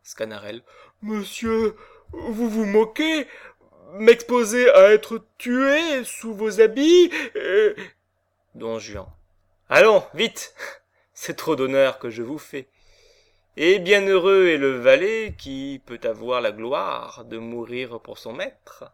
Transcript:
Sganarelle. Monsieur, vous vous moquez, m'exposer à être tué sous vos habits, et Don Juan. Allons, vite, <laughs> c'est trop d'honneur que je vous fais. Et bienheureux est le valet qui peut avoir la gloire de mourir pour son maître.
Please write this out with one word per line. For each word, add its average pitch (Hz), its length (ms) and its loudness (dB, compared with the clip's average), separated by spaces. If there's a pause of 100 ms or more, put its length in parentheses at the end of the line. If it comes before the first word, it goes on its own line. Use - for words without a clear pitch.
Sganarelle. 107 600 -14 (380)
Monsieur, 214 760 -6 (360)
vous 233 360 -6
vous 220 160 -4
moquez, 226 600 0 (680)
m'exposer 233 760 4
à 190 220 10
être 214 320 -2 (120)
tué 269 680 0
sous 226 300 -12
vos 208 260 -4
habits, 311 500 6 (240)
et 196 400 0 (800)
Don 113 240 -10
Juan. 104 280 -16 (600)
Allons, 185 340 6 (120)
vite, - 400 -6 (300)
<laughs> - 300 -20
c'est - 220 -14
trop 160 200 -4
d'honneur 135 420 0
que 123 120 -10
je 113 120 -12
vous 135 160 -10
fais. - 300 -16 (880)
Et 175 220 2
bienheureux 190 720 2
est 160 80 2
le 135 220 -2
valet 185 580 2
qui 135 480 -14
peut 120 200 -18
avoir 117 360 -4
la 110 120 -2
gloire 123 720 -8
de 113 140 -14
mourir 117 640 -12
pour - 180 -20
son 113 140 -16
maître. - 600 -16